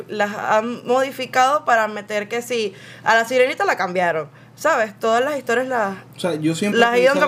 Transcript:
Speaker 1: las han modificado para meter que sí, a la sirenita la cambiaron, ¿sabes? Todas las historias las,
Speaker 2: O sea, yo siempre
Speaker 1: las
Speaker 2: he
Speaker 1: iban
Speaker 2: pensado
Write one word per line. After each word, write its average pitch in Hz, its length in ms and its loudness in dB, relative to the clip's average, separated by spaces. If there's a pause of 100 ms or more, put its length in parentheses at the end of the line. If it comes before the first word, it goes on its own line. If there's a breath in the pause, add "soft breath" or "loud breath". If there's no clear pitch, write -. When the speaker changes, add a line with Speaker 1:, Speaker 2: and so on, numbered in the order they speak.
Speaker 1:
las 208 280 -4
han 220 520 -2
modificado 262 760 0
para 226 220 2
meter 208 420 -6
que 233 120 -6
sí, 226 320 -4 (300 loud breath)
a 220 100 4
la 226 120 4
sirenita 262 400 2
la 339 100 2
cambiaron, 175 540 -2 (260 loud breath)
¿sabes? 233 420 0
Todas 226 260 2
las 294 140 -2
historias 254 300 -2
las, 214 280 -2 (200)
Speaker 2:
O - 40 -18
sea, 175 160 -2
yo 156 200 -2
siempre 208 240 0
Speaker 1:
las 240 160 4
Speaker 2:
he 247 60 4
Speaker 1:
iban 262 140 6
Speaker 2:
pensado 294 120 0